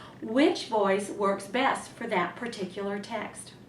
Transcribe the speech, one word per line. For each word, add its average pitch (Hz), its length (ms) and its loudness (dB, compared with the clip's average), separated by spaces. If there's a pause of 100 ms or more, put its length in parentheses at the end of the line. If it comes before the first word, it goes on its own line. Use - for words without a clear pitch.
(220)
which 285 440 4
voice 202 440 4
works 196 360 0
best - 440 0
for - 160 -8
that 180 300 0
particular 202 600 -4
text. 208 540 -8 (160)